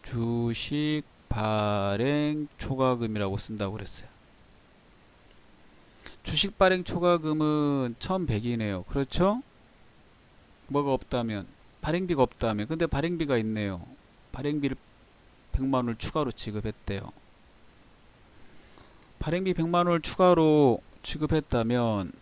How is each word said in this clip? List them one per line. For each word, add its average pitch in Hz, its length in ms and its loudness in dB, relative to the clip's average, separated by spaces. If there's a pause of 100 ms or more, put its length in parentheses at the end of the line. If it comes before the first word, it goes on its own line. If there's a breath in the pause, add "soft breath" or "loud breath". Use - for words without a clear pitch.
주식 120 960 -2 (260)
발행 110 1200 0 (120)
초과금이라고 117 760 0
쓴다고 104 360 -6
그랬어요. - 340 -12 (2250 loud breath)
주식 - 380 -2
발행 185 240 6
초과금은 151 1120 2
천백이네요. 113 840 -2
그렇죠? 180 580 0 (1300)
뭐가 139 260 0
없다면, 117 540 -4 (340)
발행비가 175 400 0
없다면. 110 460 0
근데 160 180 -2
발행비가 151 540 0
있네요. 104 440 -4 (480)
발행비를 139 460 -4 (720)
백만 131 340 0
원을 117 100 -2
추가로 139 360 -2
지급했대요. 104 680 -6 (2250 loud breath)
발행비 180 380 -2
백만 175 320 2
원을 170 140 2
추가로 156 800 6 (200)
지급했다면 120 1120 0 (100)